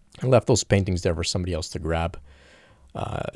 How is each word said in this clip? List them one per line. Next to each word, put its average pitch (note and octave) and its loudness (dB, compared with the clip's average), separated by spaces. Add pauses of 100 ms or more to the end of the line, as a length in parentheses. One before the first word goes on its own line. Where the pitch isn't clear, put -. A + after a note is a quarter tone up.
(220)
I - -4
left B2+ 6
those A2+ 4
paintings F#2+ 2
there F2 0
for E2+ -4
somebody F2+ -4
else D#2+ -6
to E2 -8
grab. E2 -2 (720)
Uh, - -6 (120)